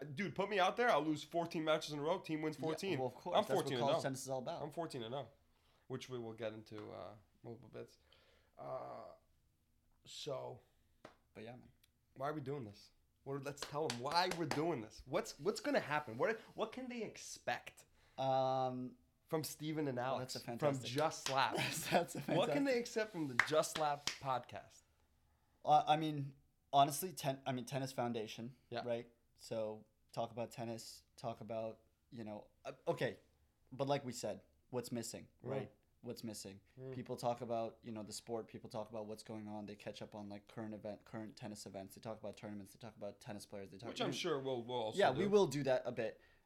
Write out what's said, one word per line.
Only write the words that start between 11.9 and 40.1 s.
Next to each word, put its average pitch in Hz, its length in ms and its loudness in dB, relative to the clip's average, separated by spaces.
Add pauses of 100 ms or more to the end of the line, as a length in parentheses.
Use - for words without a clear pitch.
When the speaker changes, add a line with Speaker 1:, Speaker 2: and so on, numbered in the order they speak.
Speaker 1:
Why 135 140 -2
are 156 40 0
we 151 80 -6
doing 135 220 -4
this? 101 260 -14 (340)
What, 139 200 -4
let's 139 180 -6 (100)
tell 147 200 2
'em 120 80 -2
why 170 380 4
we're 170 80 2
doing 143 360 2
this. - 260 -12
What's, 160 340 0
what's 208 200 2
gonna 277 180 4
happen? 139 380 0
What, 214 220 2 (160)
what 220 160 0
can 254 180 -8
they 240 120 -4
expect - 840 -6 (340)
Speaker 2:
Um, 131 720 4 (380)
Speaker 1:
from 160 140 2
Steven 151 440 0
and 123 100 0
Speaker 2:
well, 127 200 2
Speaker 1:
Alex 123 180 -4
Speaker 2:
that's 117 80 -6
a - 20 -16
Speaker 1:
from 117 140 -4
Speaker 2:
fantastic 131 320 2
Speaker 1:
Just 151 360 2
Slap? 131 280 4
Speaker 2:
<laughs> - 20 2
That's, - 300 0
that's 170 280 4
a - 40 -4
Speaker 1:
What 180 300 4
can 285 160 4
Speaker 2:
fantastic - 0 -
Speaker 1:
they 254 140 4
accept 214 340 0
from 156 160 0
the 123 60 -6 (120)
Just 156 300 4
Slap 147 320 2 (140)
podcast? 123 600 -4 (840)
Speaker 2:
Uh, 147 220 8
I 151 100 8
mean, 151 360 -2 (380)
honestly, 143 420 6
ten-, 135 340 -2
I 135 60 0
mean, 123 120 -2
tennis 135 280 -2
foundation, 117 580 -2 (180)
Speaker 1:
Yeah. 117 160 -2
Speaker 2:
right? 117 220 0 (320)
So 110 400 -2 (340)
talk 113 180 -2
about 113 200 -6
tennis, 113 500 -8 (160)
talk 117 240 -6
about, 110 360 -4 (340)
you 113 120 -8
know, 107 200 -8 (220)
uh, 143 60 -8 (180)
okay, 131 280 0 (540)
but 135 160 -2
like 143 180 2
we 123 60 -4
said, 104 300 -4 (280)
what's 123 220 -4
missing, 113 340 -6 (200)
Speaker 1:
Mm. 127 60 -4
Speaker 2:
right? 107 200 -4 (300)
What's 117 220 -8
missing? 101 360 -8 (220)
Speaker 1:
Mm. 131 120 -8
Speaker 2:
People 127 220 -6
talk 120 260 0
about, 113 400 -2
you 120 120 -10
know, 107 100 -6
the 101 100 -12
sport. 113 360 -6
People - 200 -12
talk 107 200 -6
about 110 160 -6
what's 107 180 -8
going 107 240 -8
on. 104 180 -6
They 104 100 -10
catch 107 260 -10
up 117 140 -10